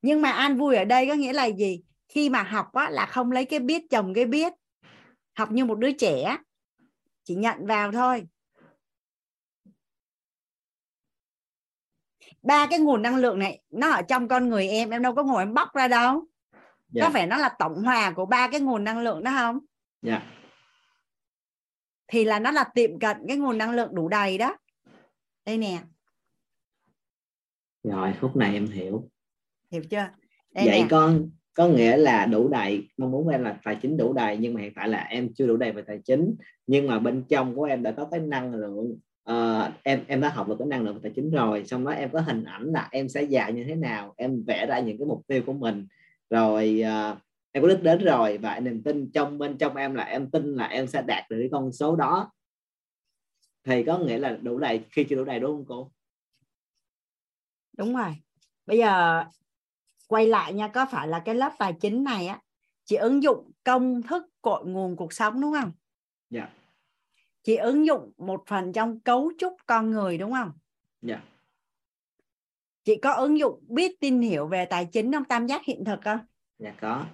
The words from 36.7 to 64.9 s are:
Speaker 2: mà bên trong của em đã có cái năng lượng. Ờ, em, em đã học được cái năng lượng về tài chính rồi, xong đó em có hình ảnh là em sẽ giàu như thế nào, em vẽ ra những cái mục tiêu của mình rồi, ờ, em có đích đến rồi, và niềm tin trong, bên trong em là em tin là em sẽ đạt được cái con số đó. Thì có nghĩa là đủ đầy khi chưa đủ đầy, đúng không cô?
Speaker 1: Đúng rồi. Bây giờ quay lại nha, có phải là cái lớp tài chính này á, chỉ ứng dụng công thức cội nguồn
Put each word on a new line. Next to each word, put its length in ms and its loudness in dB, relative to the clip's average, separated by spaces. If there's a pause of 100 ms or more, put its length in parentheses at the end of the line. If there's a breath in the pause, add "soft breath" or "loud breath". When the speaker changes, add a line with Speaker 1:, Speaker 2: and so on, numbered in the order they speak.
Speaker 2:
mà 120 0
bên 300 -2
trong 260 0
của 80 -2
em 200 -2
đã 140 -2
có 140 -8
cái 80 -4
năng 360 -4
lượng. 420 -6 (260)
Ờ, 480 0 (120)
em, 240 0
em 140 0
đã 80 2
học 180 -6
được 120 -4
cái 80 -4
năng 160 -4
lượng 120 -4
về 80 -14
tài 120 -8
chính 160 -4
rồi, 340 0
xong 200 -4
đó 60 -4
em 200 -6
có 100 -2
hình 220 -4
ảnh 300 -8
là 180 -4
em 180 -4
sẽ 140 -4
giàu 280 0
như 160 -6
thế 80 -6
nào, 420 -6
em 300 -4
vẽ 180 -2
ra 140 -2
những 180 -4
cái 80 -6
mục 220 -6
tiêu 180 0
của 80 -6
mình 340 -4 (440 soft breath)
rồi, 500 2
ờ, 360 -2 (340)
em 120 0
có 60 8
đích 140 2
đến 220 4
rồi, 320 2
và 220 -6
niềm 240 -6
tin 280 -4
trong, 260 -2
bên 200 -6
trong 180 -2
em 180 -4
là 100 -4
em 280 -6
tin 240 -2
là 120 -4
em 200 -4
sẽ 140 -4
đạt 280 -4
được 100 -6
cái 120 -2
con 200 -4
số 240 0
đó. 360 0 (1300)
Thì 200 2
có 140 2
nghĩa 200 0
là 240 -4
đủ 180 -4
đầy 320 -2
khi 120 0
chưa 120 0
đủ 80 -2
đầy, 160 -4
đúng 120 -2
không 160 -8
cô? 240 -12 (1900)
Speaker 1:
Đúng 180 -4
rồi. 200 -4 (500)
Bây 120 2
giờ 460 4 (840)
quay 200 4
lại 260 2
nha, 140 -4
có 240 -2
phải 160 -4
là 180 -4
cái 100 -4
lớp 240 0
tài 220 -2
chính 220 0
này 240 -4
á, 140 -10 (440)
chỉ 100 0
ứng 280 2
dụng 280 0 (120)
công 380 2
thức 220 -6 (180)
cội 240 -2
nguồn 300 -6